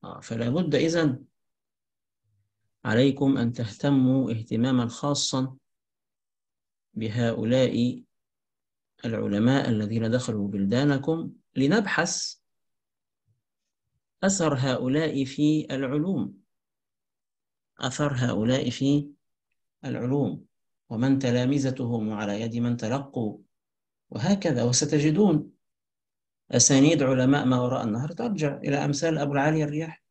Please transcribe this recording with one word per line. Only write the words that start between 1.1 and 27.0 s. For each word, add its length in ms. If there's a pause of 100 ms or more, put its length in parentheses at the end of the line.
عليكم 520
أن 160
تهتموا 760
اهتماماً 560
خاصاً 720 (1400)
بهؤلاء 1080 (1000)
العلماء 640
الذين 420
دخلوا 360
بلدانكم، 840 (240)
لنبحث 800 (1900)
أثر 320
هؤلاء 720
في 460
العلوم، 720 (1400)
أثر 360
هؤلاء 540
في 400 (760)
العلوم، 600 (440)
ومن 300
تلامذتهم 880
وعلى 340
يد 140
من 220
تلقوا، 600 (720)
وهكذا. 540
وستجدون 880 (1000)
أسانيد 520